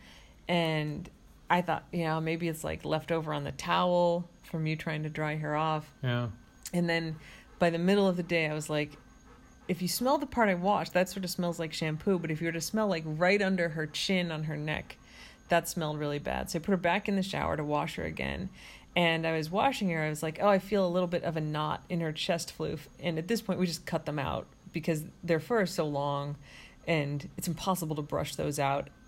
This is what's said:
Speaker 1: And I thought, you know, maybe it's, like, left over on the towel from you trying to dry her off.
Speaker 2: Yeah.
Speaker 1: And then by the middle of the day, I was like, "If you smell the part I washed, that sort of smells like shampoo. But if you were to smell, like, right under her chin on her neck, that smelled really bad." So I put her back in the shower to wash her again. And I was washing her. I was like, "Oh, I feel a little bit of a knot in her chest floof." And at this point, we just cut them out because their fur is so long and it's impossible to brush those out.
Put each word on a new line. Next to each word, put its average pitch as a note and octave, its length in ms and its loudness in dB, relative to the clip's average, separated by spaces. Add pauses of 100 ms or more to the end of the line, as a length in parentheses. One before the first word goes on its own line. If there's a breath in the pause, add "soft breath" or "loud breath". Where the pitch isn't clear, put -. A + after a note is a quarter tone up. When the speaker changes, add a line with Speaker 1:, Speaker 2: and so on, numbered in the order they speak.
(480 loud breath)
Speaker 1:
And D#3+ 640 0 (400)
I F3+ 120 4
thought, E3 300 -2
you E3+ 120 0
know, D#3+ 180 0
maybe E3 260 -2
it's, D#3+ 160 -4
like, D#3 220 -6
left D3+ 260 -2
over D#3 220 -2
on D3 100 -4
the C#3 80 -6
towel F3 760 2 (160)
from D#3+ 240 -4
you D#3 80 0
trying D#3 280 -4
to D#3 60 -4
dry D3+ 280 -2
her D3+ 180 -2
off. D#3 360 0 (120)
Speaker 2:
Yeah. A#2+ 240 0 (460)
Speaker 1:
And F3 160 2
then E3 260 2 (440 loud breath)
by F3 100 6
the E3 100 0
middle G3 280 6
of F3+ 100 2
the F3 60 -2
day, E3+ 240 2
I D3+ 60 0
was D3+ 160 -6
like, D3 280 -2 (720)
"If F#3 140 -2
you F3+ 60 0
smell C4 300 2
the C#4+ 80 0
part A3+ 240 4
I F3+ 60 4
washed, F3 380 0
that F#3 160 4
sort G3 160 -8
of F3 60 -4
smells F3 280 -2
like D#3+ 140 -4
shampoo. D#3+ 460 0
But D#3+ 100 -6
if D#3 120 0
you E3+ 60 0
were E3 60 0
to E3 80 -2
smell, G#3+ 260 0
like, E3 180 0
right F3+ 360 4
under F#3 280 2
her D#3 180 -4
chin F3 440 0
on D#3 120 -4
her D#3 140 -2
neck, D3+ 400 -4 (520 loud breath)
that E3+ 200 4
smelled D3+ 300 -2
really D3 200 -2
bad." C3 300 -4
So - 80 -2
I D#3 40 -2
put G3+ 100 0
her F#3 60 4
back F3+ 300 2
in G3+ 80 2
the F#3+ 80 2
shower D#3 320 0
to D3+ 80 -2
wash D3 320 0
her - 80 -4
again. D#3 460 -4 (460 loud breath)
And E3 300 4
I E3 100 2
was D#3 140 -2
washing G#3+ 400 2
her. D#3+ 140 0
I D3+ 60 0
was D3+ 140 -4
like, D#3+ 180 -4
"Oh, G3+ 80 4
I G3 100 6
feel G3 260 2
a F3+ 40 2
little F3+ 180 2
bit F3 160 -2
of E3 140 -2
a D#3 40 0
knot D3+ 480 -2
in F3 120 -2
her D#3+ 100 -2
chest E3 460 -2
floof." D#3 240 -4 (180)
And E3 180 -2
at E3 100 -4
this A3+ 140 0
point, - 180 -2
we F#3 60 4
just D#3+ 200 -4
cut D#3+ 200 -2
them D3+ 140 -2
out - 260 -2 (260)
because D#3+ 320 -2 (200)
their E3+ 160 4
fur A3+ 240 2
is F3 80 -2
so D#3 160 0
long C#3+ 480 -2 (520 loud breath)
and D3 400 0 (100)
it's - 100 -6
impossible E3 480 -2
to D3+ 80 -4
brush D3 320 -2
those D3+ 240 -2
out. C#3 300 0 (180)